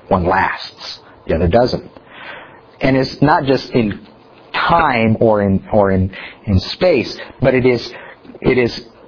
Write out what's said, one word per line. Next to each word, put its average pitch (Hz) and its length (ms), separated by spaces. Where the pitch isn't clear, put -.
One 92 180
lasts. - 720
The - 80
other 76 140
doesn't. 117 420
And 135 160
it's 131 260
not 151 220
just 131 260
in 107 360
time 123 680
or 107 220
in, 98 300
or 101 180
in, 95 240
in 98 160
space, 151 560
but 127 140
it 127 120
is, 120 260
it 127 180
is 120 280